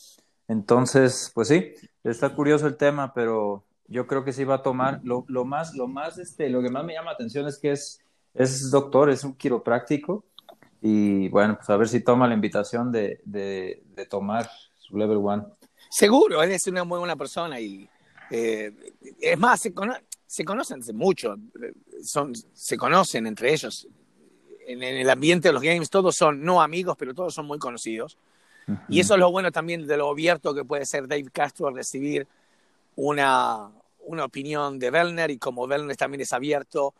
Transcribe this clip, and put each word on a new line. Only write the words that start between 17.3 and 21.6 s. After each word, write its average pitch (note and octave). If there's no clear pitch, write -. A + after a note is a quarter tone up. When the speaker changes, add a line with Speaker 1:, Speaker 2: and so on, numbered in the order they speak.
Speaker 2:
y, G2
eh, A2
es E3+
más, A3+
se G3
cono-, G#3
se -
conocen G3+
hace A#2+
mucho, A#2+